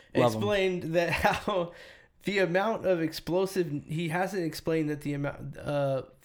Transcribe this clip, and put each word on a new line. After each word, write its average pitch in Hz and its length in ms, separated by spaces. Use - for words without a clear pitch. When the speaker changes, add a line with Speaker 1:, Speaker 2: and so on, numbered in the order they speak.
Speaker 1:
Love 120 180
him. 110 60
Speaker 2:
explained 190 440
that 170 140
<laughs> - 20
how 185 600
the 196 140
amount 190 460
of 180 160
explosive, 170 720
he 160 220
hasn't 180 340
explained 160 460
that 147 120
the 147 120
amount, 143 440
uh, 139 460